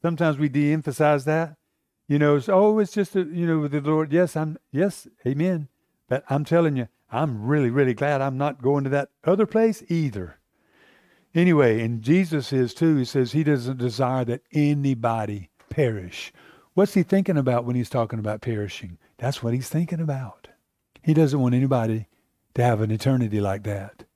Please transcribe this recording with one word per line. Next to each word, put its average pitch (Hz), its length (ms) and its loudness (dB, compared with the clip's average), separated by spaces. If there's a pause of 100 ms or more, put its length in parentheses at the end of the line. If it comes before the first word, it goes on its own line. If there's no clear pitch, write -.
Sometimes 165 340 0
we 151 100 0
de-emphasize 147 760 0
that. 156 300 -2 (520)
You 143 120 2
know, 147 160 4
it's, 135 120 -2
"Oh, 208 300 4
it's 208 160 0
just, 202 220 -2
a, 190 80 2
you 170 240 -4
know, 165 100 2
with 147 140 -2
the 147 100 -2
Lord." 151 320 0
Yes, 170 240 2
I'm, 156 200 -4 (140)
yes, 175 360 -2 (180)
amen. 151 420 -2 (400)
But 127 220 -2
I'm 143 160 0
telling 160 320 2
you, 120 100 -4 (240)
I'm 117 360 -4
really, 139 240 2
really 127 240 2
glad 139 260 -2
I'm 135 160 -4
not 143 240 -4
going 139 220 0
to 135 80 -2
that 139 180 -2 (140)
other 202 240 2
place 220 420 0
either. 113 480 -4 (960)
Anyway, 147 480 4
and 113 220 -4
Jesus 156 500 2
is 127 220 0
too. 160 220 4
He 127 80 0
says 127 260 -2
he 156 120 0
doesn't 131 360 0
desire 123 460 -2
that 117 180 -6 (100)
anybody 120 960 -2 (200)
perish. 110 600 -4 (440)
What's 196 180 2
he 196 80 4
thinking 190 360 0
about 123 280 0
when 123 100 -2
he's 123 140 -2
talking 117 300 -2
about 107 220 -6
perishing? 104 580 -8 (180)
That's 131 240 -6
what 117 140 -2
he's 127 140 -6
thinking 160 300 -4
about. 135 500 -8 (520)
He 160 140 2
doesn't 147 240 4
want 123 160 2
anybody 117 520 0 (460)
to 120 100 0
have 113 180 2
an 107 100 0
eternity 110 500 0
like 101 220 -2
that. 101 400 -8 (120)